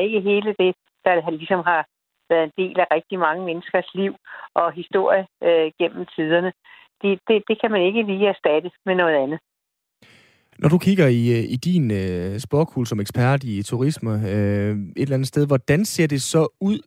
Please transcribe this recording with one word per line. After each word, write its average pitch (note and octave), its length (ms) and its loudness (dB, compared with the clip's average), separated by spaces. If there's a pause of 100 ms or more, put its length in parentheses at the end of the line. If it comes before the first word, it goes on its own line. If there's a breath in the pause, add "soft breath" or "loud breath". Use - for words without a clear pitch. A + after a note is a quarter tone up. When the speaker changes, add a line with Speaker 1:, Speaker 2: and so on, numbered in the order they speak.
Speaker 1:
ikke A3 140 0
hele G3+ 380 0
det, F#3 160 2 (300)
der F3 160 2
har, E3+ 100 -6
ligesom E3 340 -2
har E3 200 0 (440)
været E3 140 2
en D3+ 100 -6 (100)
del F#3 160 -2
af E3+ 160 2
rigtig F#3 240 -6
mange E3+ 260 -2
menneskers F3 480 -4
liv G3 200 -2 (420 loud breath)
og E3+ 160 0
historie, F#3+ 560 0 (160)
øh, E3 360 2
gennem F3+ 260 -4 (100)
tiderne. E3+ 360 0 (500 loud breath)
Det, G3 260 0
det, G#3+ 200 2
det A3 140 -2
kan A3+ 100 0
man G3 100 2
ikke G#3 220 0
lige G3+ 240 0
erstatte E3 440 0 (140)
med F#3+ 100 0
noget E3+ 280 2
andet. D3+ 160 -4 (1200 soft breath)
Speaker 2:
Når D3+ 100 2
du E3+ 80 6
kigger F#3 300 4
i, A#2+ 160 4 (140)
øh, A2 60 0 (120)
i - 0 -
din, D3+ 360 0
øh, F#2+ 480 -2
spåkugle C#3+ 480 -2
som G#2+ 120 -4
ekspert B2+ 440 0
i G2+ 200 -4
turisme, B2 480 -2
øh, G#2 600 0
et G#2 300 -6
eller C#3 140 0
andet C3 120 -2
sted, D3 200 0
hvordan C#3+ 380 2
ser E3 220 -2
det C#3 140 -2
så D#3+ 260 0 (140)
ud G3+ 260 0